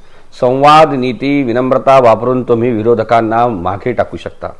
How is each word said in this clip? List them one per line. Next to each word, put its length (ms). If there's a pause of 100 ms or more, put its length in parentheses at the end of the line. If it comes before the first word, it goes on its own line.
(400)
संवाद, 520
नीती, 500
विनम्रता 580
वापरून 420
तुम्ही 280
विरोधकांना 760
मागे 460
टाकू 240
शकता. 320 (120)